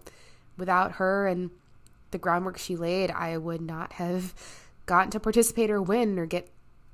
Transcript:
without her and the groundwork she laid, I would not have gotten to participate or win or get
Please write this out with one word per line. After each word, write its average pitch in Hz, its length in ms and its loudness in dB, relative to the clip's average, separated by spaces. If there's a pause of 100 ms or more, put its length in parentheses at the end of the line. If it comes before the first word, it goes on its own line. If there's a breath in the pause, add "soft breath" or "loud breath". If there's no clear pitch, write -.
(560 loud breath)
without 180 360 2
her 196 340 2
and 180 240 -2 (600)
the 180 80 -4
groundwork 180 380 0
she - 180 -6
laid, 175 360 0
I 165 260 -4
would 165 240 -6
not 160 340 -8
have 180 380 -4 (540 loud breath)
gotten 185 240 4
to 214 100 -4
participate 220 500 4
or 202 120 2
win 208 360 2
or 170 60 -2
get 175 240 -4 (460)